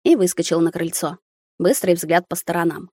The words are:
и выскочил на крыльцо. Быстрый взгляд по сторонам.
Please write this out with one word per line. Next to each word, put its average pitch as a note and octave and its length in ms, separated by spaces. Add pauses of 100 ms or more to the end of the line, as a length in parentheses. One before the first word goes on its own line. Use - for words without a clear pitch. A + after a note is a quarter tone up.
и D#4+ 120
выскочил F3 440
на E3 120
крыльцо. E3 460 (400)
Быстрый F#3 360
взгляд E3+ 340
по - 60
сторонам. E3+ 580